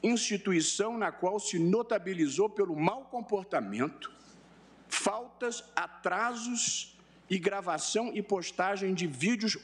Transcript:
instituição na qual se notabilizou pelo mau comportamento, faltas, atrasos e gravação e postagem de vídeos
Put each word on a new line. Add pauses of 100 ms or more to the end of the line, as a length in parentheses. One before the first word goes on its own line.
instituição
na
qual
se
notabilizou
pelo
mau
comportamento, (760)
faltas, (100)
atrasos (320)
e
gravação
e
postagem
de
vídeos